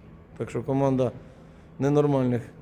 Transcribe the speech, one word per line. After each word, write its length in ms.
Так 140
що 120
команда 500
ненормальних 640